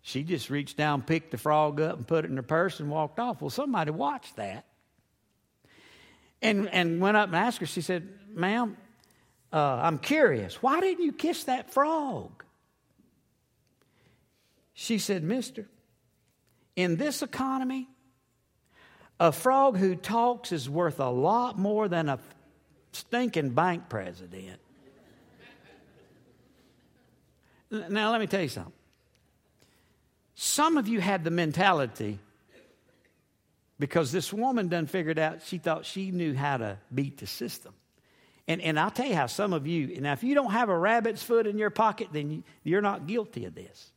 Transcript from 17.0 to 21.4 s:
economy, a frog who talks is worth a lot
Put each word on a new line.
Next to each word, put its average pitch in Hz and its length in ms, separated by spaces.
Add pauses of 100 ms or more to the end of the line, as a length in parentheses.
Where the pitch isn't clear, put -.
economy, 262 680 (1300)
a 170 120
frog 262 460
who 185 180
talks 233 560
is 139 160
worth 151 320
a 131 120
lot 202 480